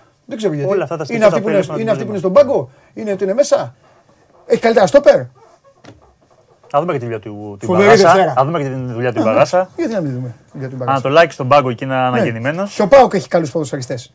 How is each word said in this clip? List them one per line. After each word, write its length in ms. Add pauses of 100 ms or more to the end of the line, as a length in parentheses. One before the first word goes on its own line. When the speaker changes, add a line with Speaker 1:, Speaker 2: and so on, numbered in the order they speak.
(260)
Speaker 1:
Δεν 120
ξέρω 160
γιατί. 180
Speaker 2:
Όλα 100
αυτά 140
τα 120
Speaker 1:
Είναι 160
Speaker 2:
στοιχεία 20
Speaker 1:
αυτοί 100
Speaker 2:
τα 60
Speaker 1:
που 60
Speaker 2:
οποία 100
Speaker 1:
είναι, 80
Speaker 2:
βλέπουμε 160
Speaker 1:
είναι 80
αυτοί 140
που 60
είναι 80
Speaker 2:
βλέπουμε. 260
Speaker 1:
στον 120
πάγκο, 140 (240)
είναι 180
ότι 120
είναι 100
μέσα. 400 (720)
Έχει 140
καλύτερα 260
στόπερ. 340 (1500)
Speaker 2:
Να 80
δούμε 120
και 60
τη 60
δουλειά 160
του, 380
την 100
Speaker 1:
Φοβερή 180
Speaker 2:
Παγάσα. 260
Speaker 1:
Δευτέρα. 240
Speaker 2:
Να 80
δούμε 180
και 60
τη 60
δουλειά 380
του 80
Speaker 1:
Αχα. 100
Speaker 2:
Παγάσα. 460
Speaker 1:
Γιατί 160
να 80
μην 120
δούμε 160
τη 240
δουλειά 160
του 80
Παγάσα; 160
Speaker 2:
Ανατολάκη 400
στον 160
πάγκο 220
εκεί 140
είναι 100
Speaker 1:
Ναι. 60
Speaker 2:
αναγεννημένος. 720
Speaker 1:
Και 80
ο 60
παοκ 260
έχει 140
καλούς 220
ποδοσφαιριστές. 640